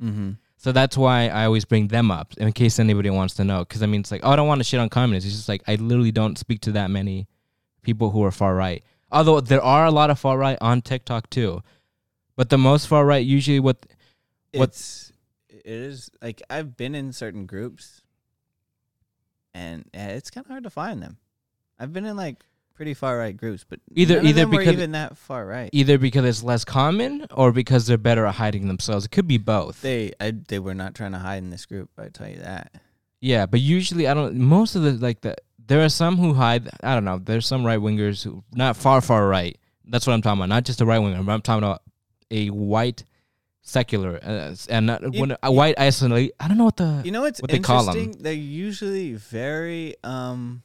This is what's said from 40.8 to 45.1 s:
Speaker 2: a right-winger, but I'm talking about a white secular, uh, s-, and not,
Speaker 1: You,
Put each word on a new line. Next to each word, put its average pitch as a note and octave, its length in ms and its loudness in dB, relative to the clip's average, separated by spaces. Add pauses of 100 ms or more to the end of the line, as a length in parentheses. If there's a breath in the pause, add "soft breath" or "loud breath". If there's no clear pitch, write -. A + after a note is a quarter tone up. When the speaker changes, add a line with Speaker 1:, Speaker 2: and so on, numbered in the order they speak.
Speaker 2:
a - 20 2
right-winger, G#2 380 2
but G2+ 100 -2
I'm A2 80 -2
talking G#2+ 240 0
about G2+ 160 -2 (500)
a G#2+ 200 -4
white G#2+ 540 -2 (580)
secular, G2 600 -4
uh, E2 300 -8
s-, - 140 -16
and A2+ 200 0
not, A#2 160 0
Speaker 1:
You, B2 180 -4